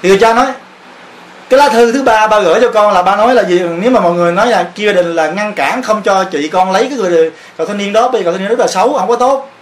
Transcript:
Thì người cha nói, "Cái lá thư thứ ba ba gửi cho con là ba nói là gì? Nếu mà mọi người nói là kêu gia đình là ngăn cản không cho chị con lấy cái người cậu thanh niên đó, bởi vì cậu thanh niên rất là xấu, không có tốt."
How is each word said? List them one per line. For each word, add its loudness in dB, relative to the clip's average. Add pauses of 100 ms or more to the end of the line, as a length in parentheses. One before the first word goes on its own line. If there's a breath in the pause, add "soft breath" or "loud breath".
Thì 0
người 4
cha 4
nói, 2 (1040)
"Cái 4
lá 4
thư 2
thứ -2
ba 2
ba 2
gửi 2
cho 2
con 2
là 2
ba 0
nói 2
là 2
gì? 0
Nếu -2
mà 2
mọi 0
người 0
nói 0
là 0
kêu -6
gia 2
đình 0
là 0
ngăn -6
cản -4
không -2
cho 0
chị -4
con 0
lấy 0
cái -6
người 0 (260 loud breath)
cậu -6
thanh -8
niên -6
đó, 2
bởi -2
vì -6
cậu -2
thanh -6
niên -6
rất 0
là 0
xấu, 0
không -2
có 0
tốt." -2 (120)